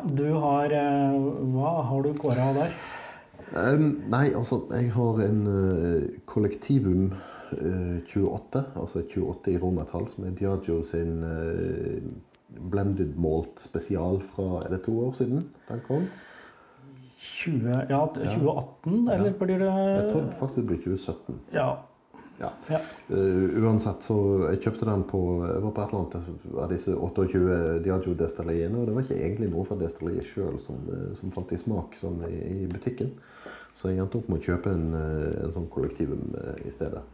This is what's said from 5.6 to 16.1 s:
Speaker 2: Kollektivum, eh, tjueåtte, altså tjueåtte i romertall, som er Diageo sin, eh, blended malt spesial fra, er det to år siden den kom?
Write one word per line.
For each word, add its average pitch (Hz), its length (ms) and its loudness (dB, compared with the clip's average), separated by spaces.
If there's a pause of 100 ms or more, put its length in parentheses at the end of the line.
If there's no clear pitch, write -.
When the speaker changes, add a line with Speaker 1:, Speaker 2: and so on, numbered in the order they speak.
Speaker 2:
Kollektivum, 101 840 4 (440)
eh, 87 520 -2
tjueåtte, - 580 0 (140)
altså - 260 -4
tjueåtte 90 480 -4
i 92 80 4
romertall, 90 500 -2
som 92 200 -8
er 92 100 -6
Diageo 95 480 0
sin, 82 380 -2
eh, 82 1400 -4 (100)
blended 92 480 0
malt 80 480 0
spesial 95 560 -2
fra, 92 400 -4
er - 140 -6
det 92 100 -4
to 113 80 0 (140)
år 131 100 -4
siden 131 300 0 (240)
den 117 160 -4
kom? 156 180 0 (1120)